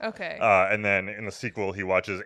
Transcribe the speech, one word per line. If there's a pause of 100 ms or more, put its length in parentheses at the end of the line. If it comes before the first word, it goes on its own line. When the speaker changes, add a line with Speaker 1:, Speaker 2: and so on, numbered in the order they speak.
Speaker 1:
Okay.
Speaker 2:
Uh,
and
then
in
the
sequel,
he
watches